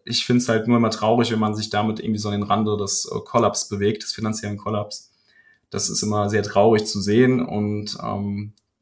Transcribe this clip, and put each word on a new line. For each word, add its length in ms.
Ich 200
find's 240
halt 200
nur 100
immer 120
traurig, 420
wenn 60
man 160
sich 160
damit 300
irgendwie 180
so 100
an 120
den 80
Rande 300
des, 340
äh, 100
Kollaps 460
bewegt, 340
des 100
finanziellen 440
Kollaps. 560
Das 200
ist 120
immer 280
sehr 120
traurig 440
zu 140
sehen 440
und, 580
ähm, 520